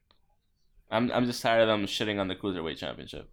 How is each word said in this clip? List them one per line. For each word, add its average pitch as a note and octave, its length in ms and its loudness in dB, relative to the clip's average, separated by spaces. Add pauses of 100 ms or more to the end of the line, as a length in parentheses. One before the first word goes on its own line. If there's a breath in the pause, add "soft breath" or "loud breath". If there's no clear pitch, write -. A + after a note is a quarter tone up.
(880)
I'm, A#2 220 2
I'm B2 140 2
just A#2+ 160 -4
tired A2+ 220 6
of A2 40 4
them G#2 200 2
shitting G#2 340 -2
on F#2+ 80 -2
the F#2 60 -4
Cruiserweight E2+ 420 -4
Championship. C2 560 -10